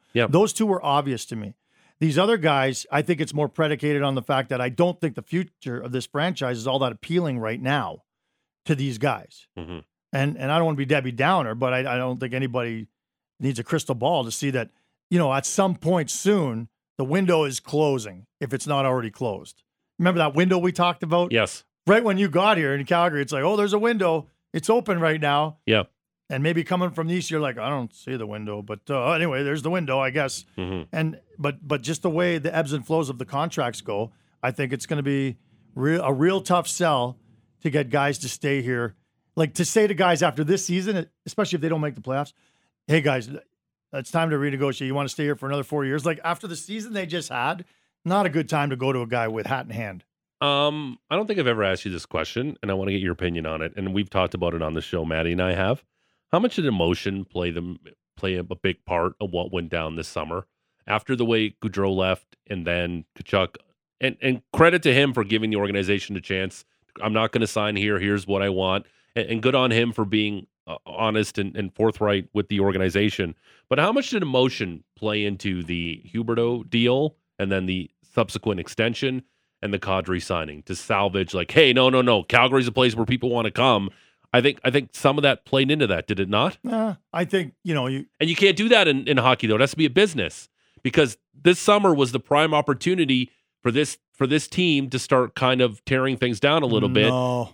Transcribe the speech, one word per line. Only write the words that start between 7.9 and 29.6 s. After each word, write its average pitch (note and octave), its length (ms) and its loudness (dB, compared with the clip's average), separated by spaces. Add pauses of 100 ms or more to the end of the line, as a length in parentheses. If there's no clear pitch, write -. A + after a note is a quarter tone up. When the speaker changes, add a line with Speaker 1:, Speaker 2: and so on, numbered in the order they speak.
Speaker 2:
to D#3+ 100 0
these C3 220 -4
guys. A2 500 -4 (100)
Speaker 1:
Mm-hmm. E2+ 220 -12 (320)
Speaker 2:
And, C#3 260 -2
and C3+ 140 -4
I D#3 60 2
don't E3 80 2
wanna D#3 120 0
be C#3 80 -4
Debbie B2+ 280 0
Downer, C3 420 0
but B2+ 180 0
I, B2+ 60 0
I B2+ 180 -2
don't B2+ 220 -4
think B2 140 -6
anybody A#2+ 540 -4 (520)
needs B2+ 200 -2
a A#2 40 -4
crystal D3+ 320 -2
ball C3+ 300 0
to A2+ 60 -8
see C#3 180 -4
that, B2 220 -4 (380)
you F3+ 100 2
know, D3 140 2
at C#3 120 0
some F#3+ 300 0
point D#3+ 340 0
soon, C#3 600 0 (280)
the C3+ 80 -2
window F3 380 2
is C3+ 160 -4
closing A#2+ 640 -2 (160)
if C3+ 120 -6
it's B2+ 120 -6
not C#3+ 200 0
already B2+ 260 -2
closed. - 520 -8 (360)
Remember F3 200 4
that D3+ 140 2
window F#3 240 4
we F3+ 140 2
talked F3 320 0
about? F3 280 0
Speaker 1:
Yes. A2 320 0 (220)
Speaker 2:
Right G#3+ 180 6
when G3+ 140 2
you G3 120 2
got F#3+ 280 4
here C#3+ 160 0
in C#3+ 120 -2
Calgary, E3+ 360 2
it's C#3 120 -4
like, C#3 100 -2
"Oh, F#3+ 140 2
there's G#3 160 0
a G#3 60 2
window. F#3+ 480 0 (260)
It's E3 160 -6
open A3 320 2
right D#3+ 200 2
now." D3+ 360 0 (100)
Speaker 1:
Yep. G#2+ 240 2 (380)
Speaker 2:
And C3+ 120 -4
maybe D#3+ 220 0
coming F3+ 280 -2
from D#3+ 160 -4
the F3 80 -2
East, F3 140 -4
you're D#3 120 -2
like, C3 180 -4
"I A2 100 -4
don't C3 240 -6
see - 220 -10
the A2+ 100 -6
window." G#2 360 -8
But, G#2 180 -10 (100)
uh, C#3 220 0
anyway, D#3+ 320 0
there's C#3+ 180 -2